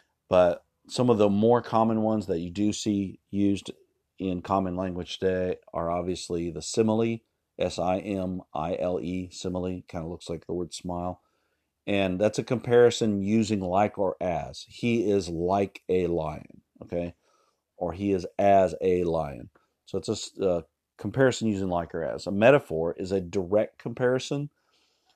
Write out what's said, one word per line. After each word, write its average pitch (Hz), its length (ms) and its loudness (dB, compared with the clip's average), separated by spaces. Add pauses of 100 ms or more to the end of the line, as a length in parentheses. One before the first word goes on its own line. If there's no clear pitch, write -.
(300)
But 90 340 4 (240)
some 123 220 2
of 117 80 6
the 104 120 6
more 110 320 4
common 113 400 2
ones 107 260 0
that 90 120 -2
you 87 100 -6
do 101 220 0
see 101 480 -4 (100)
used 101 400 0 (480)
in 90 240 -4
common 95 340 0
language 90 440 -6
today 92 380 -2 (160)
are 85 180 -4
obviously 87 600 -4
the 78 100 -10
simile, 113 580 0 (400)
S 90 200 -4
I 92 200 0
M 92 420 -6 (120)
I 80 260 -4
L 90 200 -2
E, 90 320 -6
simile, 90 560 -6
kinda 82 200 -8
looks 85 220 -12
like 82 160 -10
the - 80 -8
word 87 200 -6
smile. 90 480 -8 (680)
And 95 320 0
that's 107 200 0
a 120 40 -2
comparison 120 760 4
using 107 380 0
like 92 380 0
or 98 220 -2
as. 76 480 -4
He 117 420 0
is 98 200 2
like 90 580 0
a 92 200 2
lion, 80 540 -6 (200)
okay? 87 320 -6 (640)
Or 87 160 -4
he 98 180 -2
is 90 140 0 (140)
as 98 420 6
a 90 220 2
lion. 78 460 -4 (360)
So - 140 -8
it's 87 100 -6
a 113 40 -2
s-, - 260 -10
uh, 87 220 2 (360)
comparison 117 500 0
using 98 220 0
like 85 240 -2
or 82 100 -4
as. 64 220 -6
A 90 60 -4
metaphor 98 680 4
is 92 140 -6
a 98 100 0
direct 92 560 -2
comparison. 131 720 -2 (680)